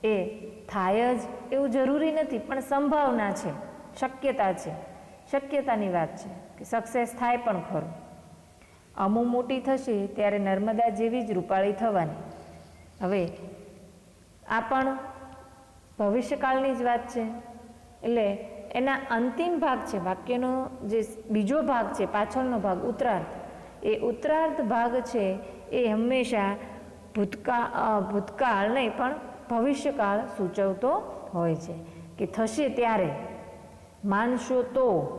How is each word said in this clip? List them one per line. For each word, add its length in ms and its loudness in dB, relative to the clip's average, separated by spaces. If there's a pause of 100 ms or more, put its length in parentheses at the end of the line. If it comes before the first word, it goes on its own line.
એ 320 0 (260)
થાય 500 2
જ 40 -2 (320)
એવું 180 2
જરૂરી 420 4
નથી, 260 0
પણ 220 -4
સંભાવના 720 2
છે, 200 -4 (480)
શક્યતા 540 0
છે, 180 -6 (600)
શક્યતાની 580 0
વાત 280 0
છે 120 -12 (280)
કે 60 -12
સક્સેસ 560 -2
થાય 180 2
પણ 220 0
ખરું. 300 -4 (1040)
"અમુ 280 2
મોટી 360 2
થશે 480 0
ત્યારે 300 2
નર્મદા 520 4
જેવી 320 2
જ 100 -4
રૂપાળી 420 2
થવાની." 560 0 (720)
હવે 280 2 (1200)
આ 100 2
પણ 380 2 (1000)
ભવિષ્યકાળની 760 2
જ 60 -2
વાત 260 2
છે, 180 -2 (800)
એટલે 340 2 (380)
એના 180 2
અંતિમ 680 0
ભાગ 200 2
છે, 180 -4
વાક્યનો 720 -2 (160)
જે 220 2 (240)
બીજો 300 4
ભાગ 320 2
છે, 120 0
પાછળનો 540 0
ભાગ, 260 0
ઉત્તરાર્ધ, 400 0 (600)
એ 140 2
ઉત્તરાર્ધ 600 2
ભાગ 380 2
છે 380 0 (340)
એ 160 4
હંમેશા 680 2 (600)
ભૂતકા-, 580 0
અ, 260 2
ભૂતકાળ 680 2
નહીં 280 2
પણ 180 0 (340)
ભવિષ્યકાળ 680 2 (180)
સૂચવતો 680 2 (300)
હોય 220 2
છે 180 -8 (440)
કે 80 0
થશે 440 0
ત્યારે, 400 2 (960)
માનશો 580 2
તો 560 2